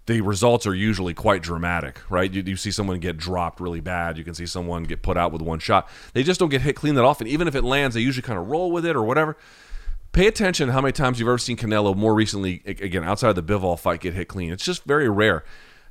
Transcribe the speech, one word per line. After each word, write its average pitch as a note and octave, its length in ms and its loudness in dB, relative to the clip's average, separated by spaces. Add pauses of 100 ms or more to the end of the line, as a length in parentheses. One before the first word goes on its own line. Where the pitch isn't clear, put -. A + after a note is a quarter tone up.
the A2+ 160 0
results G#2 440 2
are G2 80 0
usually F#2+ 380 0
quite G2 300 2
dramatic, E2+ 680 -4
right? F#2 240 0
You, F#2+ 100 -2
you F#2 140 -4
see G#2 140 -6
someone F#2 300 -2
get E2+ 180 -4
dropped F2 420 -4
really F2 200 -6
bad. E2+ 360 -4
You D#2+ 80 -12
can E2+ 100 -12
see F2 120 -10
someone F2 380 -6
get D#2+ 180 -6
put F2+ 160 0
out E2+ 140 2
with E2 100 -6
one D#2+ 160 -4
shot. G2 320 2 (240)
They B2 80 2
just F3 180 0
don't F3 80 2
get C3+ 140 0
hit C#3 140 0
clean D3+ 180 0
that B2 100 6
often. C3+ 220 4
Even D3+ 220 0
if C3+ 60 -4
it B2+ 100 0
lands, C3 320 0
they A#2 40 0
usually B2+ 260 0
kinda G#2 140 -4
roll D#3 300 -2
with E3+ 160 -2
it E3 100 0
or A#2 60 2
whatever. D3+ 340 2 (760)
Pay F#3+ 160 6
attention F#3 400 0
to A#2 40 0
how C3 80 2
many C3+ 120 2
times B2+ 260 0
you've A#2 100 0
ever B2 100 4
seen A#2+ 200 -4
Canelo G#2+ 360 2
more G#2+ 200 4
recently, G2+ 500 0
a-, G2 200 -10
again, F2+ 200 -2
outside G#2 260 2
of G2+ 40 4
the F#2 80 -4
Bivol F2+ 360 0
fight, F2 220 -2
get F2+ 140 -6
hit F#2 140 -6
clean. F2 240 -6
It's F#2+ 120 -8
just F3+ 200 -6
very C#3+ 260 2
rare. G2+ 340 4 (460)